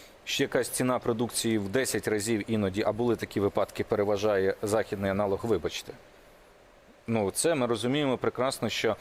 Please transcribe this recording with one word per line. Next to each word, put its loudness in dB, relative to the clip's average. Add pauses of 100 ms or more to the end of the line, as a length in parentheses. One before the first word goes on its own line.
(240)
ще 0
якась 0
ціна 0
продукції 0
в -2
десять 0
разів 0
іноді, 0
а 0
були 2
такі -4
випадки, 0
переважає 2
західний 0
аналог, 0
вибачте. -2 (1160)
Ну, 2
це 0
ми 0
розуміємо 0
прекрасно, -2
що 0